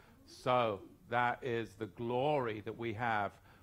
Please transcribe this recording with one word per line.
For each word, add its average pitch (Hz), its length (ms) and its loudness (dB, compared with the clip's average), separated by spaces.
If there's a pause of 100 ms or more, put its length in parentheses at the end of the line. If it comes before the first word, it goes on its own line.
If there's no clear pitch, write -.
(260)
So 120 540 2 (300)
that 120 320 2
is 117 320 -4
the 110 120 -6
glory 120 760 0
that 110 140 -8
we 113 160 -4
have 107 380 0 (300)